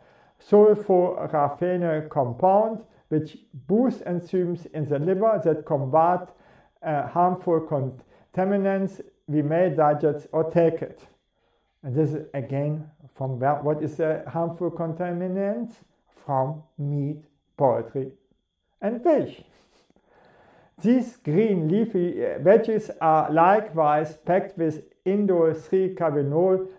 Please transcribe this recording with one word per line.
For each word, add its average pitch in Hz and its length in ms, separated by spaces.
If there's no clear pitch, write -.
sulforaphane 175 1700
compound, 190 760
which 156 280
boost 220 380
enzymes 175 680
in 151 160
the 139 120
liver 190 440
that 156 200
combat, 160 680
uh, 151 240
harmful 175 520
contaminants 190 1400
we 151 160
may 165 280
digest 147 600
or 160 220
take 165 300
it. - 180
And 127 140
this 151 160
is 156 200
again 143 560
from 131 240
where, 143 160
what 151 260
is 151 140
the 156 320
harmful 170 420
contaminant? 180 1000
From 143 380
meat, 143 460
poultry, 131 560
and 233 220
fish. 285 400
These 240 360
green 175 520
leafy, 180 560
uh, - 140
veggies 214 520
are 156 320
likewise 160 840
packed - 400
with 156 260
indole 185 520
three 185 380
carbinol 170 720